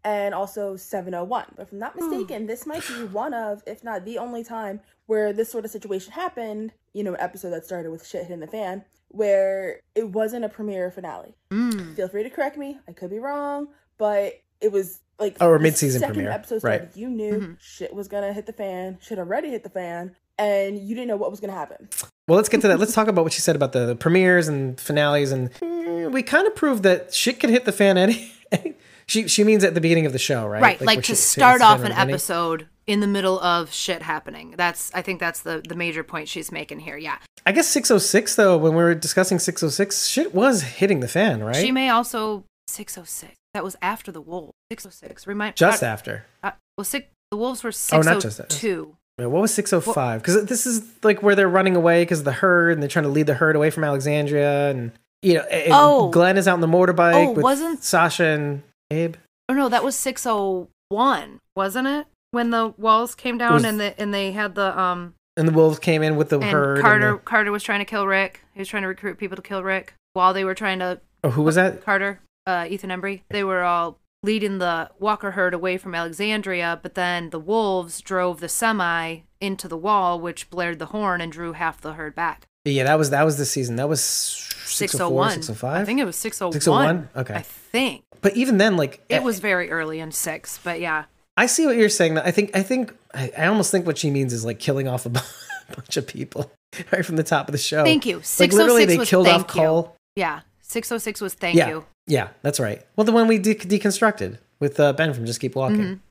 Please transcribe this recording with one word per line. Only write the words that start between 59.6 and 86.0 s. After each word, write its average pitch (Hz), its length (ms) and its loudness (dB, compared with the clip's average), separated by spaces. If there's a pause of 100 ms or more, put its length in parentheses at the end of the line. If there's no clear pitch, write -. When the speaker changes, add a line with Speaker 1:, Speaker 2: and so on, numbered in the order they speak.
Speaker 2:
that 226 160 2
was 269 120 -2
six 254 300 -6
oh 196 420 -2 (200)
one, 220 500 0 (180)
wasn't 196 320 -2
it? 294 180 -4 (260)
When 240 180 0
the 226 260 0
walls 220 400 2
came 240 220 -6
down 233 160 4
Speaker 3:
Was 240 100 4
Speaker 2:
and 214 160 0
the, 202 200 -4
and 202 140 -2
they 196 160 -2
had 202 240 -4
the, 196 240 -2
um, 175 360 -2 (220)
Speaker 3:
And 160 120 2
the 160 40 4
wolves 156 280 6
came 156 240 2
in 156 100 2
with 151 140 0
the 151 100 2
Speaker 2:
and 135 60 0
Speaker 3:
herd 143 320 2
and 139 80 2
Speaker 2:
Carter, 214 280 6
Speaker 3:
the 208 60 -2
Speaker 2:
Carter 214 340 0
was 208 120 -4
trying 202 160 -2
to 202 40 -4
kill 202 220 -4
Rick. 190 380 -2 (100)
He 196 60 -16
was 190 80 -10
trying 208 160 -6
to 185 40 -4
recruit 190 300 -8
people 190 160 -8
to 185 80 -14
kill 190 220 -8
Rick 190 300 -4 (180)
while 185 200 4
they 190 120 -2
were 190 100 -2
trying 190 240 -4
to 180 220 -4 (240)
Speaker 3:
Oh, 143 60 4
who 143 120 0
was 156 140 4
that? 190 280 2
Speaker 2:
Carter, 196 360 -2 (260)
uh, 175 240 -2
Ethan 190 200 -8
Embry. 185 400 -6
They 202 140 -2
were 185 200 0
all 170 340 0 (240)
leading 202 360 0
the 170 320 -2 (100)
Walker 208 320 -2
herd 180 220 0
away 180 220 -2
from 185 180 -10
Alexandria, 175 880 -4
but 175 120 -12
then 175 360 -4
the 165 100 -8
wolves 185 600 -2
drove 180 400 -2
the 170 80 -10
semi 170 720 -2 (200)
into 190 280 -6
the 160 80 -8
wall, 180 440 2
which 170 300 -10
blared 170 280 -4
the 156 80 -10
horn 190 340 -2
and 165 120 -8
drew 170 220 -10
half 160 260 -6
the 156 140 -12
herd 156 200 -12
back. 165 320 -6 (180)
Speaker 3:
Yeah, 139 200 0
that 151 140 4
was, 143 120 2
that 143 140 4
was 151 140 2
the 143 80 0
season. 120 300 -4
That 139 120 -2
was 151 160 -2
six - 920 -6
oh - 40 -4
four, - 0 -
Speaker 2:
Six - 20 -2
oh 175 100 0
one. 185 220 2
Speaker 3:
six 151 180 -6
oh 107 40 -6
five? 135 280 -4
Speaker 2:
I - 20 -2
think 240 160 0